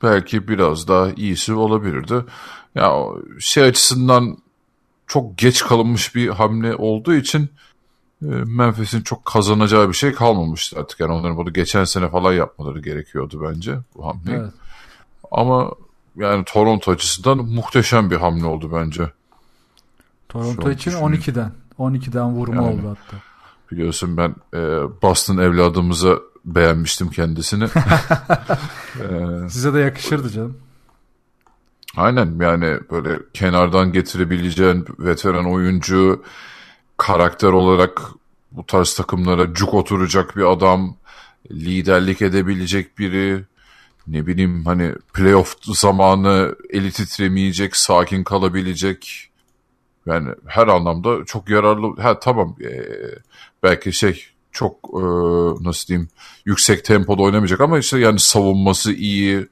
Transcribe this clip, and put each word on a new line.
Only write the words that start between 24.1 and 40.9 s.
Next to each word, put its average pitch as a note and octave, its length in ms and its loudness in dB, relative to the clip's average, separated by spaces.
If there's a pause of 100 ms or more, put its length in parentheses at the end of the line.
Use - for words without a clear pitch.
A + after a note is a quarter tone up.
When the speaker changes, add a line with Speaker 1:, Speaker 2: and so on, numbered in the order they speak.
Speaker 1:
ben, E2+ 180 -2 (200)
e, E2 40 -6 (440)
Boston F#2 360 2
evladımıza F2 800 2 (260)
beğenmiştim E2 680 0
kendisini. E2 600 -4
<laughs> - 60 0 (1200)
Ee, F2 500 -6
Speaker 2:
Size B2+ 240 -2
de D3 60 2
yakışırdı C#3 500 -2
canım. A2+ 260 -8 (1400)
Speaker 1:
Aynen, G2+ 440 2
yani E2+ 380 0 (120)
böyle D#2+ 280 -4 (160)
kenardan F2+ 580 2
getirebileceğin F2+ 920 0 (120)
veteran F2+ 540 -2
oyuncu, F#2 680 2 (760)
karakter F2 520 2
olarak F#2 540 4 (500)
bu - 140 -16
tarz - 280 0
takımlara F2+ 600 0
cuk F#2+ 200 0
oturacak F#2 600 0
bir F#2+ 160 4
adam, F#2 440 2 (540)